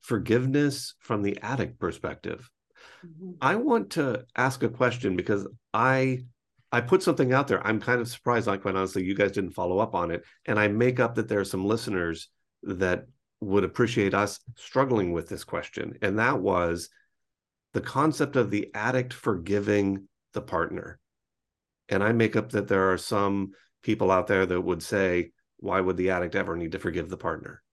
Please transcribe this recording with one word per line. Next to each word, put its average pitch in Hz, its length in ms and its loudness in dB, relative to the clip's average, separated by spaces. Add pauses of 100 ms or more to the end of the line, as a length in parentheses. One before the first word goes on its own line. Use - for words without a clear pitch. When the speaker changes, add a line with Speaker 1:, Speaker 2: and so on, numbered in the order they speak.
Speaker 1:
forgiveness 131 960 0
from 107 220 -2
the 101 200 -2
addict 113 380 -4
perspective. 82 720 -8 (560)
Speaker 2:
Mm-hmm. 170 260 -16 (100)
Speaker 1:
I 147 140 2
want 233 360 0
to 135 340 -2 (100)
ask 127 280 0
a 113 60 2
question 117 460 0
because 98 320 0 (260)
I, 131 520 2 (460)
I 120 100 2
put 185 220 4
something 139 300 2
out 135 140 4
there. 95 180 0
I'm 107 160 2
kind 123 180 2
of 117 80 -4
surprised, 117 400 0
like, 98 140 -2
quite 95 140 -2
honestly, 95 280 -2
you 95 120 -2
guys 101 180 2
didn't 92 180 -2
follow 90 280 0
up 110 160 0
on 85 160 -2
it. 85 120 -6 (220)
And 107 140 2
I 104 80 4
make 123 320 2
up 120 160 2
that 113 120 -2
there 104 120 0
are 95 60 0
some 95 200 -4
listeners 92 640 -2 (340)
that 92 420 -2 (340)
would 98 240 2
appreciate 113 500 0
us 101 260 0 (160)
struggling 120 560 0
with 82 180 -4
this - 140 -8
question. - 580 -8
And 101 180 0
that 120 200 2
was 87 500 0 (840)
the 107 80 -2
concept 147 540 0
of 113 140 4
the 104 240 -2
addict 127 400 -2
forgiving 101 920 0 (260)
the - 80 -6
partner. - 580 -4 (880)
And 98 140 2
I 110 100 4
make 113 220 2
up - 160 0
that 101 160 0
there 95 240 4
are 92 60 2
some 98 540 0 (320)
people 104 280 2
out 92 160 4
there 95 180 4
that 90 140 0
would 90 240 -2
say, 90 480 0 (260)
"Why 95 220 -2
would 92 180 0
the 92 120 2
addict 90 260 -2
ever 90 220 -2
need 82 160 -6
to - 60 -6
forgive 82 300 -4
the 90 60 -8
partner?" - 460 -8 (120)